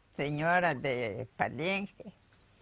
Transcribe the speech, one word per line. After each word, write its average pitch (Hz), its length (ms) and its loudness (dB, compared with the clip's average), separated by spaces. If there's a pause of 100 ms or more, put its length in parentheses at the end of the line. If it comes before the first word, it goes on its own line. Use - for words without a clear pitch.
(160)
señora 160 600 2
de 120 600 -2
Palenque. 185 760 -2 (480)